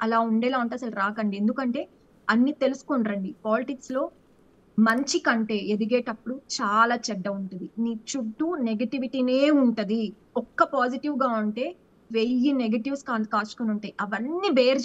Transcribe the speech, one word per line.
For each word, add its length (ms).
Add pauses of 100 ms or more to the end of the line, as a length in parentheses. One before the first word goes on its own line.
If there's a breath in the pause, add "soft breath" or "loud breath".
అలా 180
ఉండేలా 380
ఉంటే 160
అసలు 160
రాకండి. 460
ఎందుకంటే 520 (420)
అన్ని 220
తెలుసుకొని 520
రండి. 300 (100)
పాలిటిక్స్‌లో 680 (680)
మంచి 400
కంటే 380
ఎదిగేటప్పుడు 760
చాలా 600
చెడ్డ 340
ఉంటది. 500
నీ 200 (180)
చుట్టూ 400
నెగటివిటీనే 920
ఉంటది. 600 (240)
ఒక్క 260
పాజిటివ్‌గా 680
ఉంటే 480 (360)
వెయ్యి 400
negatives 520
కా-, 200
కాచుకొని 460
ఉంటాయి. 300
అవన్నీ 500
బేర్ 340